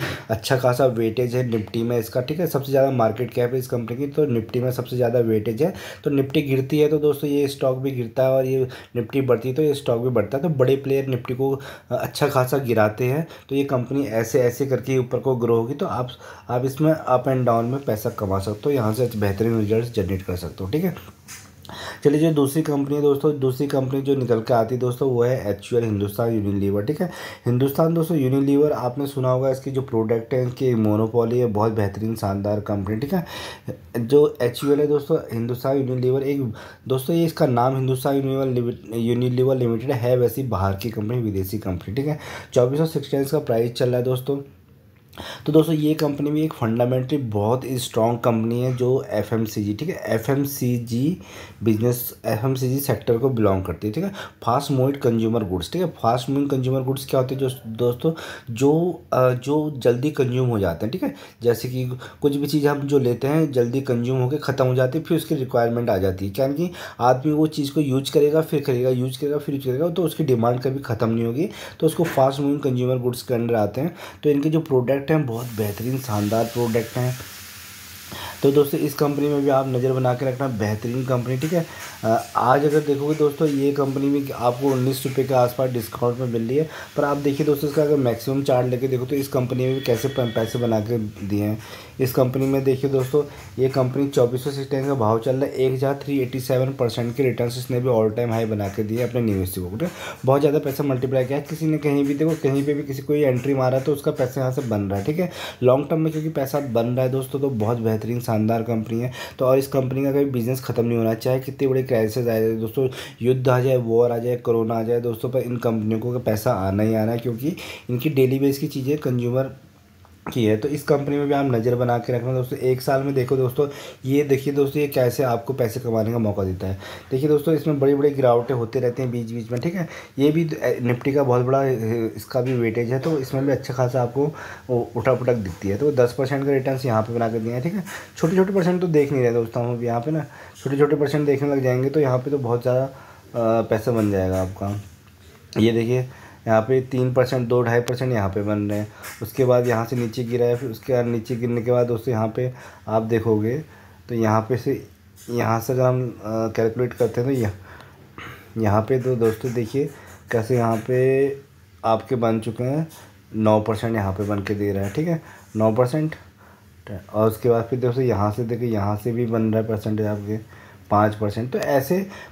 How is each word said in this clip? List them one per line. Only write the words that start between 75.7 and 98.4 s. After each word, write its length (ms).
शानदार 480
प्रोडक्ट 520
हैं। 180
तो 80
दोस्तों, 280
इस 140
कंपनी 340
में 160
भी 60
आप 180
नज़र 260
बना 200
के 120
रखना, 220
बेहतरीन 580
कंपनी, 320
ठीक 160
है। 120
अ, 320
आज 300
अगर 140
देखोगे 360
दोस्तों, 320
ये 240
कंपनी 380
भी 220
आपको 360
उन्नीस 380
रुपये 200
के 80
आसपास 360
डिस्काउंट 500
में 80
मिल 200
रही 100
है। 120
पर 60
आप 140
देखिए 280
दोस्तों, 240
इसका 120
अगर 140
मैक्सिमम 480
चार्ट 240
लेके 200
देखो, 180
तो 100
इस 120
कंपनी 380
में 100
भी 60
कैसे 260
प-, 120
पैसे 400
बना 200
के 180
दिए 460
हैं। 160
इस 140
कंपनी 320
में 180
देखिए 260
दोस्तों, 340
ये 100
कंपनी 380
चौबीस 360
सौ 80
सिक्सटी 360
का 60
भाव 260
चल 160
रहा 100
है, 60
एक 220
हज़ार 300
थ्री 160
एटी 200
सेवन 340
परसेंट 420
के 80
रिटर्न्स 340
इसने 220
भी 100
all 200
time 220
high 180